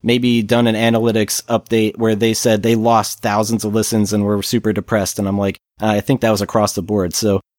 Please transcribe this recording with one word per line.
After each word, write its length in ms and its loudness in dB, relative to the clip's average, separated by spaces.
maybe 400 2
done 240 2
an 80 2
analytics 720 0
update 500 0
where 180 0
they 180 0
said 300 0
they 120 2
lost 460 0
thousands 440 -2
of 80 -4
listens 400 0
and 100 0
were 200 0
super 280 -2
depressed. 480 -2
And 80 -2
I'm 120 -2
like, 180 -2
"I 200 0
think 200 0
that 100 0
was 100 0
across 340 0
the 80 -4
board." 320 -2
So 260 0